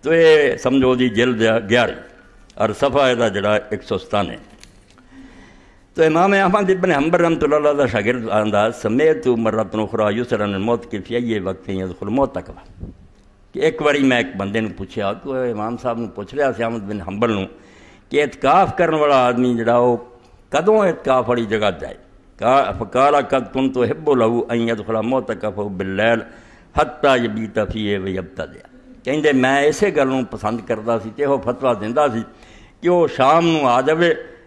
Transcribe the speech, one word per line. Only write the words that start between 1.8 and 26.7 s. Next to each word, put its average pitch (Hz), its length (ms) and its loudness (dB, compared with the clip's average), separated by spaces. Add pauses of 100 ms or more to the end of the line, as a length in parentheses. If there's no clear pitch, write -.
ਔਰ 107 140 0
ਸਫਾ 135 380 0
ਇਹਦਾ 117 180 0
ਜਿਹੜਾ 104 320 0 (120)
ਇੱਕ 101 100 -8
ਸੌ 101 160 -4
ਸਤਾਨਵੇਂ। 87 400 -4 (1600)
ਤੋ 160 80 4
ਇਮਾਮ 170 280 4
ਅਹਿਮਦ 196 380 2
ਇਬਨ 185 220 2
ਹੰਬਲ 156 260 2
ਰਹਿਮਤੁਲਲਾਹ 151 420 2
ਅਲੈਹ 147 140 2
ਦਾ 143 120 2
ਸ਼ਾਗਿਰਦ 113 420 -2
ਆਂਦਾ, 107 420 2
"ਸਮੇਤ 147 580 0
ਮਰਤਨ 110 520 0
ਉਖਰਾ 107 300 0
ਯੁਸਰਨ 104 480 -2
ਮੌਤ 113 280 -2
ਕੇ 110 120 -8
ਫੀ 110 180 -8
ਅਯ੍ਯਿ 117 220 -2
ਵਕਤ 95 320 -8
ਯਦਖੁਲ 95 400 -6
ਮੌਤ 135 240 0
ਤੱਕ - 160 -10
ਵਾ।" - 360 -18 (680)
ਕਿ - 80 -8
ਇੱਕ 156 220 0
ਵਾਰੀ 143 200 2
ਮੈਂ 127 180 2
ਇੱਕ - 160 -6
ਬੰਦੇ 98 240 -4
ਨੂੰ 110 100 -4
ਪੁੱਛਿਆ, 98 420 -6
ਕਿ 95 160 -10
ਉਹ 131 160 -4
ਇਮਾਮ 117 320 -4
ਸਾਹਿਬ 117 220 -4
ਨੂੰ 117 100 -6
ਪੁੱਛ 101 260 -12
ਰਿਹਾ 139 180 0
ਸੀ, 113 100 -6
ਅਹਿਮਦ 117 180 -4
ਬਿਨ 101 200 -8
ਹੰਬਲ 101 300 -2
ਨੂੰ, 95 180 -2 (640)
ਕਿ 135 60 -2
ਇਤਕਾਫ 147 600 2
ਕਰਨ 165 180 2
ਵਾਲਾ 143 300 4
ਆਦਮੀ 123 300 0
ਜਿਹੜਾ, 117 220 2
ਉਹ 120 320 2 (420)
ਕਦੋਂ 202 360 2
ਇਤਕਾਫ 131 420 0
ਵਾਲੀ 120 180 0
ਜਗ੍ਹਾ 104 240 0
ਜਾਏ? 69 240 -10 (440)
ਕਾ-, 117 460 2
ਫਕਾਲਾ 139 360 2
ਕਦ 131 240 -2
ਕੁੰਤੁ 131 400 -2
ਅਹਿੱਬੁ 151 300 0
ਲਹੂ 117 380 2
ਅਨ 120 40 -2
ਯਦਖੁਲਾ 113 460 -2
ਮੌਤਕਫਹੁ 107 680 -4
ਬਿਲਲੈਲ 98 560 -2 (560)